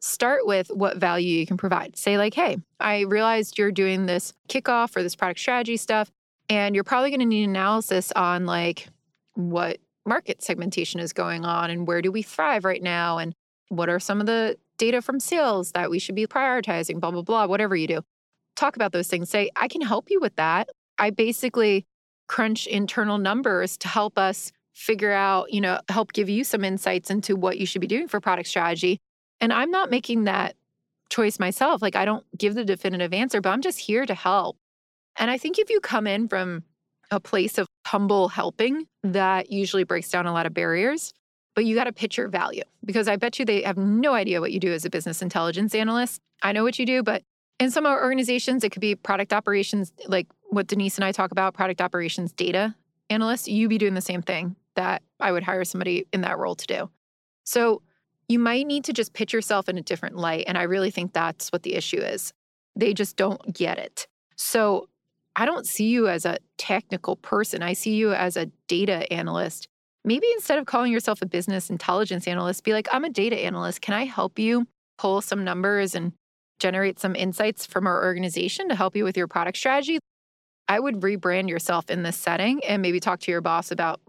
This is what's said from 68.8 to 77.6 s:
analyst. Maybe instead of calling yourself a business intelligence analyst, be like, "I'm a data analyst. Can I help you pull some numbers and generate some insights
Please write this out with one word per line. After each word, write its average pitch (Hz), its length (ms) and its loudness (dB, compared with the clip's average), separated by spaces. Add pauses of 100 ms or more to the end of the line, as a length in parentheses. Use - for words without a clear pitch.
analyst. 170 580 -4 (360)
Maybe 254 300 2
instead 311 240 0
of 277 80 -4
calling 247 260 2
yourself 226 300 0
a 196 40 0
business 180 440 -4
intelligence 185 580 0
analyst, 180 340 -2
be 214 120 2
like, 214 180 -2
"I'm 269 140 2
a - 20 -4
data 233 280 0
analyst. 175 440 -4
Can 202 140 -4
I 233 100 -2
help 196 340 -4
you 233 280 2 (320)
pull 196 240 0
some 202 200 -4
numbers 190 520 0
and 175 180 -4 (460)
generate 190 400 0
some 190 180 -2
insights 202 480 -2